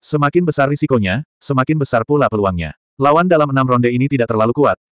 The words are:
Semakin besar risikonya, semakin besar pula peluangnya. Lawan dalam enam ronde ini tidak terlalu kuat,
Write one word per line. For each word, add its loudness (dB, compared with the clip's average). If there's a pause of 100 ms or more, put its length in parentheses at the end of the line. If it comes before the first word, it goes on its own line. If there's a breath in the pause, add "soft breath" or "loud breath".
Semakin 0
besar 0
risikonya, -2 (160)
semakin -2
besar -2
pula 0
peluangnya. -2 (240)
Lawan 2
dalam 2
enam 0
ronde 2
ini 0
tidak -2
terlalu 0
kuat, 2 (160)